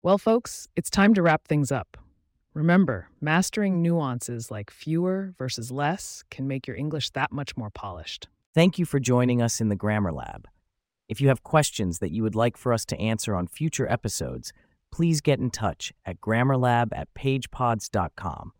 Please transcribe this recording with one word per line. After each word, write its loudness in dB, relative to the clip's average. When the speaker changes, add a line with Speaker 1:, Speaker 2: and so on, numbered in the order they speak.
Speaker 1:
Well, 4
folks, 0
it's -2
time 6
to 4
wrap 4
things 2
up. -6
Remember, 2
mastering 0
nuances -2
like -10
fewer -2
versus -6
less -4
can -6
make -6
your -8
English -4
that -4
much -8
more -8
polished. -12
Speaker 2:
Thank 6
you 0
for 0
joining 4
us 0
in 2
the 2
Grammar 0
Lab. -10
If -6
you 6
have 2
questions 0
that -4
you -2
would 0
like 2
for 0
us 0
to -6
answer -2
on -2
future -2
episodes, -4
please 2
get 2
in -2
touch -6
at -10
grammarlab 2
at -8
pagepods -2
dot -2
com. -10